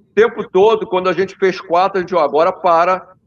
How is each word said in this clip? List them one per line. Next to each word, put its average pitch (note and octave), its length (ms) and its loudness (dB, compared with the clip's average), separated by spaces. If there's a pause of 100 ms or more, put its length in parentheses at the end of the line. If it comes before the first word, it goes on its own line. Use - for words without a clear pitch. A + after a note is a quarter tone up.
(160)
tempo A3 340 0
todo, G#3 380 2
quando F#3 220 -2
a F3 40 -2
gente F#3+ 220 -4
fez F#3 240 -2
quatro, F#3 380 -2
a F3+ 40 -2
gente, E3+ 120 -8
"Ó, E3+ 60 0
agora D#3 320 0
para F3+ 600 0 (160)